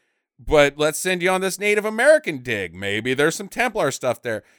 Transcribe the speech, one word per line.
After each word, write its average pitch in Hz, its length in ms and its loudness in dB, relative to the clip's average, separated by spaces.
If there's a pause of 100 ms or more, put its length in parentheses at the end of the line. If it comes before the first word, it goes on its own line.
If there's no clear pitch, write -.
(380)
but 143 400 4
let's 151 200 0
send 185 220 -2
you 175 80 0
on 185 140 0
this 185 180 -4
Native 208 240 0
American 226 580 2
dig. 101 320 -4
Maybe 104 380 -4
there's 147 220 2
some 202 140 -10
Templar 214 420 -2
stuff - 320 -4
there." 107 200 -6 (160)